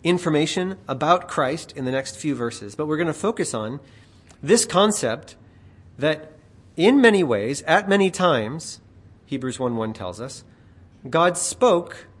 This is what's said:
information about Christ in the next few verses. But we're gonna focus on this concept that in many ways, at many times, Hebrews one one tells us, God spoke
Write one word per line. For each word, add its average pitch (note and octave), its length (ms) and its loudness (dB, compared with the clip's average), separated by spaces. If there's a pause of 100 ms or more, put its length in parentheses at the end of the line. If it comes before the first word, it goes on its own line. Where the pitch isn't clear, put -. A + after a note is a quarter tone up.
information F3 720 0 (120)
about D3 400 0
Christ D3+ 480 -4
in C3+ 80 -8
the B2+ 80 -2
next C3+ 240 -4
few D3 180 -4
verses. A#2 400 -8
But D3+ 120 -6
we're D3+ 100 -2
gonna E3 160 -2
focus F#3 420 -4
on A2+ 240 -6 (640)
this G3 220 4
concept E3+ 720 0 (600)
that D3+ 360 -2 (440)
in A#3+ 240 6
many G#3+ 220 6
ways, A#2+ 400 -2
at F#3+ 260 2
many G3 220 4
times, D#3 720 -2 (460)
Hebrews B2+ 340 -6
one B2 160 -2
one A2 160 -4
tells F#2+ 280 -10
us, C3 220 -14 (680)
God E3+ 300 2
spoke - 680 0 (140)